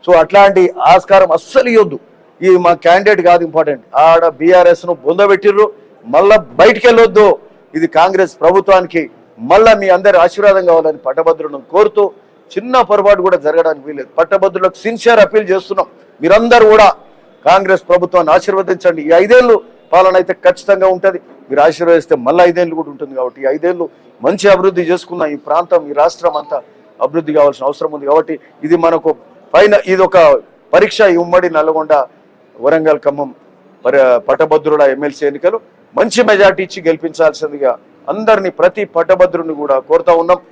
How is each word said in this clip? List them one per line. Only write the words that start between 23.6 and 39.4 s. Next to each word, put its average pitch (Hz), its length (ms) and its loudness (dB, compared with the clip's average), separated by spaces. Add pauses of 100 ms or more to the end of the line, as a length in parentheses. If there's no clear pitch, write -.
మంచి 190 280 -2
అభివృద్ధి 180 360 -2
చేసుకున్న 175 320 -6 (120)
ఈ - 20 -12 (100)
ప్రాంతం, 170 340 -2 (100)
ఈ 143 120 -10
రాష్ట్రం 165 380 -2
అంతా 143 180 -10 (460)
అభివృద్ధి 151 340 -6
కావాల్సిన 143 300 0
అవసరం 151 280 -8
ఉంది. 143 140 -12
కాబట్టి 160 240 -2 (320)
ఇది 165 180 0
మనకు 160 260 -2 (440)
పైన 202 200 4 (180)
ఇది 190 160 0
ఒక 185 100 0 (540)
పరీక్ష, 196 280 0 (120)
ఈ 170 120 0
ఉమ్మడి 180 320 -2
నల్గొండ, 156 360 -2 (640)
వరంగల్, 151 480 -2
ఖమ్మం 143 260 -6 (540)
పర-, 127 340 2 (100)
పట్టభద్రుల 151 540 0 (120)
ఎమ్మెల్సీ 143 340 -8
ఎన్నికలు 175 300 -4 (400)
మంచి 220 300 -2
మెజారిటీ 196 380 2
ఇచ్చి 185 220 -16
గెలిపించాల్సిందిగా 156 840 -4 (400)
అందరినీ, 190 380 -2 (100)
ప్రతి 180 220 -2 (140)
పట్టభద్రుని 175 640 -2